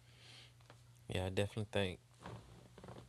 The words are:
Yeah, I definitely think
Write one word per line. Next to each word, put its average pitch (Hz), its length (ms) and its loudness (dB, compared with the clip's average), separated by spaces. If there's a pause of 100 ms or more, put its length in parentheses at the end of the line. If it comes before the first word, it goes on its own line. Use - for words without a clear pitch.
(1080)
Yeah, 95 180 4
I 98 40 2
definitely 101 420 2
think 95 260 4 (1120)